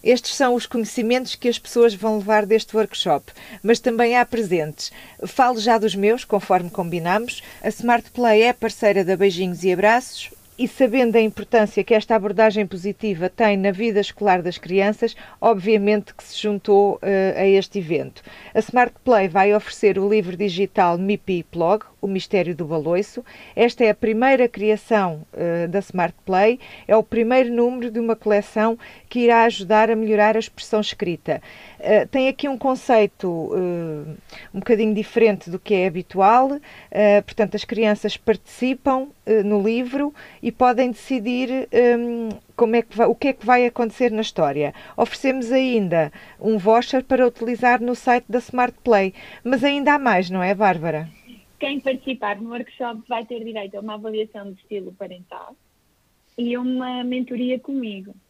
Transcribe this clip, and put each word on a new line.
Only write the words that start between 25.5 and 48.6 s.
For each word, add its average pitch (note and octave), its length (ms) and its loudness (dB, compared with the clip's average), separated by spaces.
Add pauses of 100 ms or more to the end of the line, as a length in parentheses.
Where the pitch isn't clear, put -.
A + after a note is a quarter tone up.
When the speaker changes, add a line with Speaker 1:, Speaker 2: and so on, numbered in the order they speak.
Speaker 1:
da F3 100 -4
Smart F3+ 380 -4 (100)
Play, G3+ 340 2 (280)
é G3+ 100 4
o G#3+ 60 4
primeiro A#3+ 500 2
número A#3+ 380 -2
de A3 80 -4
uma A#3 160 0
coleção G#3+ 640 0 (280)
que B3 120 -4
irá A#3 240 6
ajudar G#3+ 480 2
a A3+ 40 2
melhorar G#3+ 400 2
a A3+ 40 0
expressão - 420 -4
escrita. E3+ 580 -6 (400)
Eh, G#3 280 2
tem C4 220 0
aqui C4+ 200 -6
um C4 80 -6
conceito, G#3+ 960 0
eh, E3 580 -6 (400)
um G3 80 -10
bocadinho G#3+ 360 0
diferente G#3+ 560 0
do F#3 80 -8
que - 160 -2
é F#3 100 2
habitual, G3+ 760 2 (300)
eh, G#3 320 4
portanto G3+ 320 -4
as G#3 100 -6
crianças G#3 540 -2
participam, C4 880 -2 (200)
eh, G#3+ 160 4
no G#3 180 0
livro B3 500 -2 (300)
e A#3+ 100 -4
podem B3 400 2
decidir, B3 580 -4 (500)
hum, A#3 300 -6 (260)
como A#3 220 2
é A3+ 40 2
que - 140 -10
va-, A#3 120 4
o A#3 80 2
que C#4 120 -2
é C4 60 0
que - 120 -10
vai B3 200 4
acontecer A#3+ 440 -2
na A3 120 -4
história. D3 520 -2 (220)
Oferecemos B3+ 560 -2
ainda G#3 580 0 (300)
um A3 180 -2
voucher A#3 460 2
para B3+ 240 2
utilizar A#3+ 540 0
no A#3+ 140 -4
site A#3+ 340 0
da A#3+ 100 -2
Smart B3 340 -4 (100)